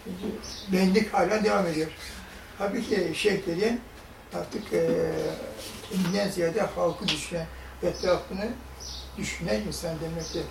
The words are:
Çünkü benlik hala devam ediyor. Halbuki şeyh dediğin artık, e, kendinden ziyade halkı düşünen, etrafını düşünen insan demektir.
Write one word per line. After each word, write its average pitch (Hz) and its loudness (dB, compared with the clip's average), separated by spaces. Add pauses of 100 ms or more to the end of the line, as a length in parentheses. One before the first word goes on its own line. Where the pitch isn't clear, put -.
Çünkü 196 -6 (360)
benlik 190 6
hala 202 4
devam 202 4
ediyor. 156 0 (680)
Halbuki 196 2
şeyh 190 4
dediğin 214 2 (520)
artık, - -4
e, 165 4 (760)
kendinden 190 2
ziyade 170 2
halkı 175 0
düşünen, 165 -2 (360)
etrafını 185 0 (720)
düşünen 202 -2
insan 165 -4
demektir. 165 -4